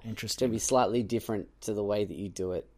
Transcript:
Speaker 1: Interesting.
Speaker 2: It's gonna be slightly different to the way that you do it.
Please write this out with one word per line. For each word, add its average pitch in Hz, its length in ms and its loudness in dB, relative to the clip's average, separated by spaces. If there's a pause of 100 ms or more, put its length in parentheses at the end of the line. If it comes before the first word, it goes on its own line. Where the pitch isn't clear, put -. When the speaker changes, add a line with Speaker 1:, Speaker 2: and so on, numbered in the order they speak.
Speaker 1:
Interesting. 113 200 -6
Speaker 2:
It's 104 100 -4
gonna 127 160 2
be 113 80 0
slightly 123 440 4
different 107 440 -2 (140)
to 110 120 -2
the 104 100 0
way 104 220 2
that 87 100 -6
you 95 140 -4
do 92 220 -4
it. 90 160 -4 (100)